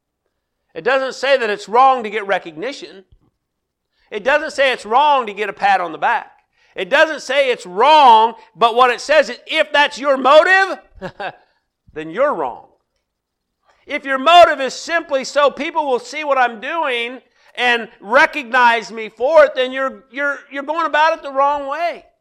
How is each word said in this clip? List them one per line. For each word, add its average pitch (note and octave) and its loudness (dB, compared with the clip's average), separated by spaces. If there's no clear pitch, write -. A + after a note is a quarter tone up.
It E3 -12
doesn't C4 -2
say C4+ 0
that A#3 -4
it's G#3 -8
wrong B3+ 2
to G#3 -10
get G#3 -8
recognition. F3+ -8
It G#3+ -10
doesn't D4 0
say C4+ 0
it's A3+ -8
wrong C4 2
to G#3 -10
get G3+ -6
a F#3+ -10
pat G3 2
on E3+ -6
the D#3 -12
back. F#3 -4
It F#3 -8
doesn't D4+ 0
say C4+ 0
it's - -6
wrong, A#3 6
but A3 0
what B3 4
it A3 -6
says C#4 2
is A#3+ -14
if D4+ -2
that's C#4+ 0
your C4+ -2
motive, E4 4
<laughs> F#3+ -12
then D#3 -12
you're B3+ -2
wrong. B2 -8
If - -8
your C4+ -2
motive D#4+ 4
is C4 -4
simply D#4+ -6
so C#4+ 0
people D4+ -6
will B3+ -2
see D4+ -12
what C4+ 0
I'm A#3+ -2
doing B3+ -6
and A#3 -2
recognize A#3+ 0
me A3 -12
for D4 4
it, C4+ -2
then B3+ -4
you're, C4 -8
you're, C#4 -6
you're C#4 -8
going D#4+ -4
about D#4 0
it D#4+ -18
the C#4 -12
wrong C#4 0
way. D4+ -8